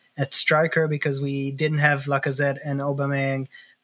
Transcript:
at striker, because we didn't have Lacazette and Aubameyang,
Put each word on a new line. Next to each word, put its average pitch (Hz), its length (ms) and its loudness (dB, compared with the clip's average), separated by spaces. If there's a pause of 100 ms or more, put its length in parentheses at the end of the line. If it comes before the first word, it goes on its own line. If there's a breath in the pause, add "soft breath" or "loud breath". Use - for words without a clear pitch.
(180)
at 139 160 -2
striker, 160 520 2
because 143 360 -2
we 139 300 -2
didn't 151 260 0
have 143 260 4
Lacazette 139 580 0
and 139 180 -4
Aubameyang, 139 640 -2 (380 loud breath)